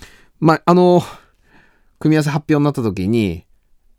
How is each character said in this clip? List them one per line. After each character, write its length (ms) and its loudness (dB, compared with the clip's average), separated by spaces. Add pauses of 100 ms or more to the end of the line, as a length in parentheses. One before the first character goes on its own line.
(380)
ま 160 2
あ、 100 -4
あ 100 2
の、 280 4 (960)
組 140 0
み 40 2
合 40 2
わ 20 0
せ 80 -4
発 200 -6
表 80 0
に 40 0
な 80 0
っ 20 -2
た 120 -6
時 240 -4
に、 380 -2 (520)